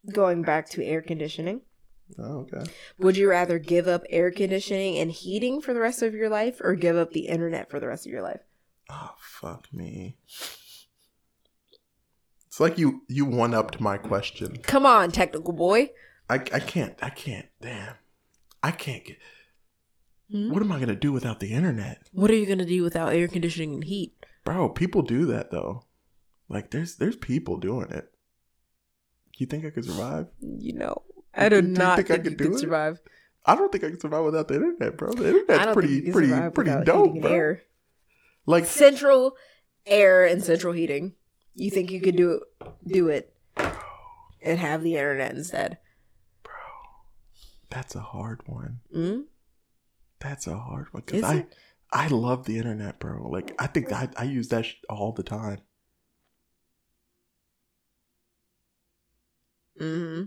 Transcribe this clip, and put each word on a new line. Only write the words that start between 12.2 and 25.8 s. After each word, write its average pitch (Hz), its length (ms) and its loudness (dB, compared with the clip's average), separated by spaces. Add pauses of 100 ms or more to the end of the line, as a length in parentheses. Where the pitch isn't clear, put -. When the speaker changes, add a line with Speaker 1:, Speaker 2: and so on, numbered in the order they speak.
Speaker 2:
It's - 100 -18
like 160 200 2
you, 143 300 2
you 139 180 -2
one-upped 117 540 0
my 101 160 0
question. - 680 -6
Speaker 1:
Come 277 200 2
on, 208 280 8
technical 175 400 -2
boy. 190 380 4 (380)
Speaker 2:
I, 120 60 0
I 135 240 -2
can't, - 420 -4
I 135 100 -6
can't, - 360 -12 (140)
damn. 113 340 -12 (680)
I 160 100 -2
can't - 320 -10
get, - 140 -18 (1120)
Speaker 1:
Hmm? 208 200 -2
Speaker 2:
what 202 100 2
am 208 100 0
I 147 80 -2
gonna 117 160 0
do 143 160 0
without 117 280 -4
the 98 120 -6
internet? 123 500 -2 (100)
Speaker 1:
What 196 180 4
are 226 60 8
you 208 100 2
gonna 185 180 0
do 175 180 0
without 170 320 0
air 170 140 2
conditioning 165 460 -4
and 147 100 -8
heat? 185 300 -8 (300)
Speaker 2:
Bro, 170 260 0
people 180 320 0
do 123 240 0
that, 113 260 -4
though. 98 320 -6 (640)